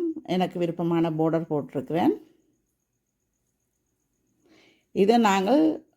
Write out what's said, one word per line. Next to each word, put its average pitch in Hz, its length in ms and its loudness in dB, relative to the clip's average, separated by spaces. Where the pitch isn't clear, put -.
எனக்கு 180 360 -2
விருப்பமான 170 500 -2
பார்டர் 160 400 -2
போட்டிருக்கிறேன். 151 640 -2
இதை 202 260 4
நாங்கள் 226 680 2